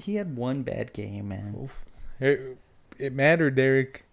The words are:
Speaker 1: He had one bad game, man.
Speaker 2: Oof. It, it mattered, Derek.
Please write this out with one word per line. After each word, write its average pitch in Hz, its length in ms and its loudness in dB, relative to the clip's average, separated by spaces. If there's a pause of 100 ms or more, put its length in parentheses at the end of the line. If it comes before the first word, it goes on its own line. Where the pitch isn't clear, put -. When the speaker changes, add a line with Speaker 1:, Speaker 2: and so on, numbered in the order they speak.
Speaker 1:
He 202 160 -4
had 185 200 -4
one 127 260 -2
bad 117 300 -6
game, 101 360 -8
man. 101 340 -8
Speaker 2:
Oof. - 220 -10 (340)
It, 135 400 0 (400)
it 135 140 -4
mattered, 147 420 4
Derek. 135 580 4